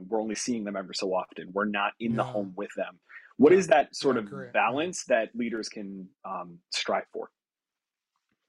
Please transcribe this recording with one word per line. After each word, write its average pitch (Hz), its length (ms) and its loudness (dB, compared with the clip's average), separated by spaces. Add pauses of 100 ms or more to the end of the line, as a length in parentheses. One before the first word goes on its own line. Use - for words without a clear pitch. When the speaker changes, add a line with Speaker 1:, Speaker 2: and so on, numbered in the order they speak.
Speaker 1:
we're 110 140 0
only 110 140 -4
seeing 117 280 -4
them 101 120 -4
ever 92 180 -8
so 95 200 -2
often. 90 400 -4
We're 98 120 0
not 104 340 0
in 117 160 -2
the 110 80 2
Speaker 2:
Yeah. - 80 -10
Speaker 1:
home 98 240 -4
with 104 200 -8
them. 92 240 -6 (380)
What 151 160 10
Speaker 2:
Yeah. 196 60 10
Speaker 1:
is 180 80 2
that 151 280 4
sort 127 220 2
Speaker 2:
Yeah, 113 60 -2
Speaker 1:
of 104 60 -12
Speaker 2:
great. 131 180 -12
Yeah. 120 60 -20
Speaker 1:
balance 131 520 -2
that 113 300 2
leaders 113 340 -6
can, 98 400 -12 (160)
um, 90 360 -12 (100)
strive - 400 -2
for? - 200 -10 (1160)